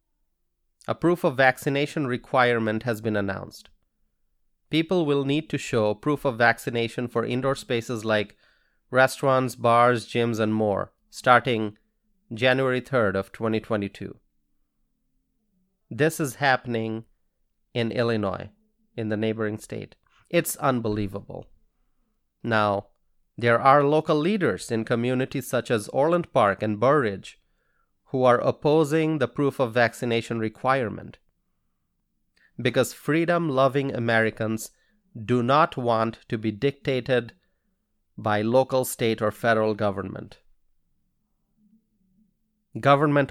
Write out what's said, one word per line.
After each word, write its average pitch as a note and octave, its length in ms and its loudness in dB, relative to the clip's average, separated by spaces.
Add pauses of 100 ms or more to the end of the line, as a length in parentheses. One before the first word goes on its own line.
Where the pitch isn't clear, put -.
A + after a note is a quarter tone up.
(880)
a A#2 80 -2
proof E3+ 300 0
of C#3+ 120 0
vaccination C#3 720 0
requirement A#2+ 760 0
has A2 180 -4
been A2 140 -2
announced. G2 520 -6 (1000)
People E3 360 0
will C#3+ 180 2
need D3 240 -2
to D3 80 -6
show G#2+ 380 0
proof D3 320 -2
of A#2+ 100 -2
vaccination A#2 720 0
for A2+ 160 -4
indoor B2 300 -2
spaces A#2 500 -6
like G#2+ 320 -2 (540)
restaurants, C3 640 2
bars, A#2+ 520 4
gyms, A#2 320 -2
and G#2+ 140 0
more, G#2 400 -2 (160)
starting A#2 720 2 (560)
January B2+ 480 2
third G#2+ 340 0
of F#2+ 160 -4
twenty A2 280 -2
twenty-two. G2+ 580 -6 (1700)
This D3+ 300 0
is C3+ 140 -4
happening A#2 680 -2 (680)
in A#2 180 -2
Illinois, G2+ 600 -2 (440)
in A2 140 -6
the G#2+ 80 -2
neighboring A2 400 -2
state. - 400 -14 (320)
It's - 280 -2
unbelievable. G#2+ 880 -4 (960)
Now, G#2 460 0 (500)
there A#2 200 2
are C#3 240 6
local D#3 340 2
leaders D#3 540 -2
in A2+ 140 -2
communities B2+ 640 -2
such A#2+ 220 -2
as G#2+ 180 -2
Orland E3 460 0
Park G#2 280 2
and G#2+ 160 -2
Burr C#3 220 4
Ridge G2+ 400 -6 (720)
who B2+ 140 0
are B2 140 6
opposing D#3 800 0
the B2 100 0
proof C#3+ 320 -2
of A#2 120 -2
vaccination A#2 680 0
requirement A2 800 -4 (1400)
because B2 320 0
freedom-loving C#3+ 1000 0
Americans A2+ 800 0 (520)
do A#2+ 200 2
not D3+ 320 2
want A2+ 420 0 (100)
to A#2+ 80 -6
be A2 140 -4
dictated B2 840 -2 (840)
by G#2+ 260 0
local, B2+ 420 2
state, A2+ 380 -2
or G#2+ 80 0
federal A2 460 0
government. G2 640 -6 (2500)
Government C#3 500 4